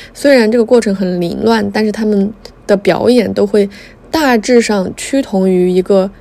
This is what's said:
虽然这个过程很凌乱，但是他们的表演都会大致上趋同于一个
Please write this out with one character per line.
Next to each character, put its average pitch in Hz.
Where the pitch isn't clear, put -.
虽 285
然 233
这 226
个 240
过 233
程 202
很 180
凌 175
乱， 214
但 214
是 214
他 214
们 202
的 202
表 196
演 202
都 202
会 202
大 277
致 233
上 196
趋 -
同 190
于 185
一 180
个 190